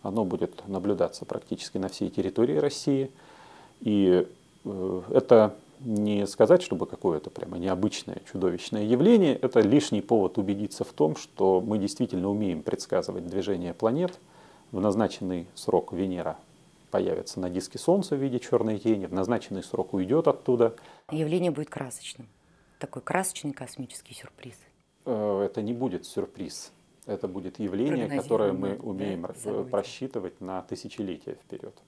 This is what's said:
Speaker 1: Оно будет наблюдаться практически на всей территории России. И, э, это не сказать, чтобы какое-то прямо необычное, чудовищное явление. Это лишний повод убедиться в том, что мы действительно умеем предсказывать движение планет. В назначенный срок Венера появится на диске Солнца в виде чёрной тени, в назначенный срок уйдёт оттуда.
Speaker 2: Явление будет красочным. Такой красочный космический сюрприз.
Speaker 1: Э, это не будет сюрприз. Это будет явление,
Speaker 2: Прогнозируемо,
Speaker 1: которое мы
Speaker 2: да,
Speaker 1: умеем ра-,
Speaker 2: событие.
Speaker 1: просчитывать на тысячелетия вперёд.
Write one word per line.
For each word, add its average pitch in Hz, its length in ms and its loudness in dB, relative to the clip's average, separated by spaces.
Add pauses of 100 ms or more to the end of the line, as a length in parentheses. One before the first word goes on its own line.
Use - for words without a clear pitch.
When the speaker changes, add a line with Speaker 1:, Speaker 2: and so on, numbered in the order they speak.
Speaker 1:
Оно 101 220 0
будет 90 440 -4
наблюдаться 92 560 -2
практически - 540 -8
на 95 100 -2
всей 95 200 -4
территории 110 480 0
России. 139 540 0 (720)
И, 95 460 6 (380)
э, 92 380 -4 (100)
это 113 440 8 (240)
не 104 480 0
сказать, 165 340 8
чтобы - 240 -2
какое-то - 440 -2
прямо - 280 -10
необычное, 95 640 -2 (100)
чудовищное 92 520 -2
явление. 156 520 6
Это 120 240 4
лишний 107 400 4
повод 104 380 2
убедиться 101 460 -2
в - 80 -10
том, 151 240 0
что 95 440 2
мы 107 180 -2
действительно 98 520 -2
умеем 98 320 -2
предсказывать 95 640 -4
движение 90 480 -4
планет. 151 440 0 (520)
В 95 100 -4
назначенный 95 760 0
срок - 360 0
Венера 87 440 -4 (560)
появится 92 480 -2
на 90 100 -2
диске 92 300 -6
Солнца 185 340 2
в 139 60 -2
виде 127 180 -2
чёрной 110 400 0
тени, 101 280 0
в 85 60 -8
назначенный 95 520 -2
срок - 300 -4
уйдёт 123 340 2
оттуда. 117 480 2 (340)
Speaker 2:
Явление 160 400 0
будет 151 200 -6
красочным. - 580 -12 (500)
Такой - 240 -10
красочный 180 500 0
космический - 600 -14
сюрприз. - 400 -18 (520)
Speaker 1:
Э, 104 380 0
это 98 160 -2
не 107 120 -4
будет 120 340 -4
сюрприз. - 640 -8 (360)
Это 101 200 -6
будет 92 320 -8
явление, 113 480 0
Speaker 2:
Прогнозируемо, - 160 -2
Speaker 1:
которое 107 300 2
мы 98 240 -2
Speaker 2:
да, - 60 -14
Speaker 1:
умеем 95 420 -4
ра-, - 180 -10
Speaker 2:
событие. 104 280 -4
Speaker 1:
просчитывать 101 720 -6
на 92 180 -6
тысячелетия - 840 -8
вперёд. - 320 -14 (140)